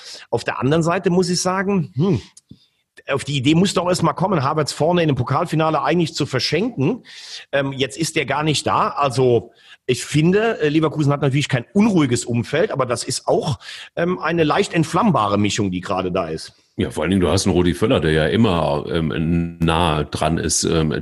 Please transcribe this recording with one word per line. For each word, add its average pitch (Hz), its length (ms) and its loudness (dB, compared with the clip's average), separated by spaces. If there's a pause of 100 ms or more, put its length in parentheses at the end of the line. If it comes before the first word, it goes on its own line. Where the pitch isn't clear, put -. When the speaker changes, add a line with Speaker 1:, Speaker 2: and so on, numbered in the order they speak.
(300)
Speaker 1:
Auf 117 140 -2
der - 160 -6
anderen 147 240 2
Seite 185 260 0
muss 175 200 2
ich 175 120 -2
sagen, 185 540 -2
hm, 143 260 0 (920)
auf 139 140 -4
die 143 100 -4
Idee 143 200 2
musst 185 200 2
du 185 60 0
auch 175 80 -2
erstmal 165 240 0
kommen, 175 300 0
Havertz 151 280 -2
vorne 175 300 2
in 160 60 2
dem 139 80 2
Pokalfinale 156 640 0
eigentlich 160 320 0
zu 131 120 -4
verschenken. 170 800 -2 (480)
Ähm, 139 220 -2
jetzt 127 240 -4
ist 165 180 -4
der 151 100 -2
gar 139 180 -2
nicht 156 220 0
da. 143 240 0
Also 127 640 2 (340)
ich 127 200 -2
finde, 185 560 2
äh, 151 80 2
Leverkusen 151 420 0
hat 143 100 -2
natürlich 143 280 0
kein 120 240 -2
unruhiges 175 500 2
Umfeld, 123 480 -2
aber 131 140 -2
das 117 180 -4
ist - 240 -8
auch, 160 320 0 (380)
ähm, 180 220 0
eine 165 260 0
leicht 156 280 0
entflammbare 151 640 2
Mischung, 101 320 0
die 90 120 -6
gerade 92 320 -4
da 90 160 -2
ist. - 240 -10 (240)
Speaker 2:
Ja, 76 140 -2
vor 78 120 -4
allen 82 60 0
Dingen, 95 120 4
du 85 80 2
hast 95 160 2
einen 95 80 2
Rudi 87 200 4
Völler, 110 260 0
der 78 140 2
ja 78 140 2
immer, 82 600 2
ähm, 82 720 -2
nah 80 460 2
dran 80 320 0
ist, 80 260 -2
ähm, 80 380 0